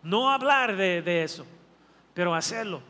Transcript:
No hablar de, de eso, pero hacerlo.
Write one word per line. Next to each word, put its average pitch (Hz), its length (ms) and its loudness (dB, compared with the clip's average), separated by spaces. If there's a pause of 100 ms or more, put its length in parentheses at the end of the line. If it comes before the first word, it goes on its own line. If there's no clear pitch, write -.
No 220 280 2
hablar 262 460 2
de, 180 260 0
de 170 220 0
eso, 156 200 -10 (680)
pero 175 200 0
hacerlo. 190 540 -4